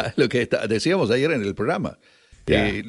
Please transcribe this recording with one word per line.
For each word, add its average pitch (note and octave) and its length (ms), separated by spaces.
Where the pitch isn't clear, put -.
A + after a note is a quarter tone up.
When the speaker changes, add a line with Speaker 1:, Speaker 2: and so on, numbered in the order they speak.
Speaker 1:
<laughs> - 80
lo C3+ 120
que A#2+ 140
está, - 260
decíamos A#2+ 440
ayer C#3 200
en B2 120
el G2 120
programa. C3 440
Speaker 2:
Ya. D2+ 220
Speaker 1:
Eh, G2 200